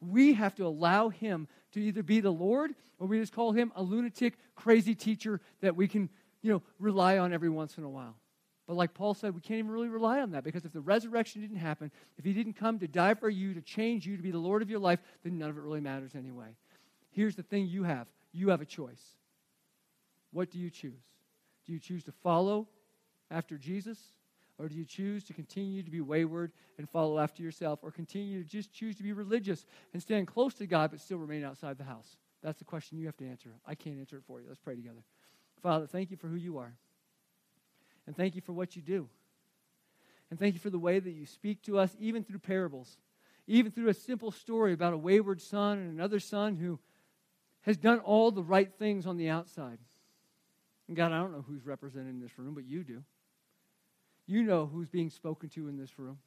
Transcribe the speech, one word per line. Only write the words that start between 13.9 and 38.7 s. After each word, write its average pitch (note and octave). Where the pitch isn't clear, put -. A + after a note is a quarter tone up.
you, G3
to F3
be F#3
the E3+
Lord F#3+
of G3+
your A3
life, F3+
then F3
none D3+
of D3
it D3
really D3+
matters C3+
anyway. B2
Here's G#3
the F3+
thing G3
you F#3
have. C3
You F#3
have E3+
a D3+
choice. B2+
What F3
do F3
you F3
choose? C3+
Do E3
you D#3+
choose F3+
to C3+
follow F#3+
after D#3+
Jesus, G3
or D#3
do D3+
you E3
choose G3+
to -
continue G3
to E3
be E3
wayward E3
and D3
follow D#3
after D3+
yourself, D#3+
or D#3+
continue G3
to D#3
just G#3
choose A3
to G3+
be G#3
religious G3+
and F3
stand G3+
close B3
to G#3
God D#3
but D3
still F#3
remain D3+
outside C#3
the C#3
house? A#2+
That's D#3
the -
question D#3+
you D#3+
have D3+
to C3
answer. B2
I D3
can't D3
answer C#3
it -
for B2
you. A#2+
Let's C3+
pray C3
together. A#2
Father, D#3+
thank F3+
you F#3
for E3
who E3
you E3+
are, A#2+
and D3+
thank F3+
you F3+
for F3+
what F3